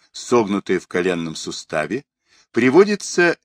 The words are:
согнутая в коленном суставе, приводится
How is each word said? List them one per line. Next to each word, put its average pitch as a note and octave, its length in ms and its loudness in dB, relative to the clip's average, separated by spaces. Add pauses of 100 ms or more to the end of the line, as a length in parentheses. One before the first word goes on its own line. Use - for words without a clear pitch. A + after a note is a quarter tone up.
(120)
согнутая G2 680 -2
в - 60 -16
коленном E2+ 480 -2
суставе, E2 680 -8 (480)
приводится F3 920 2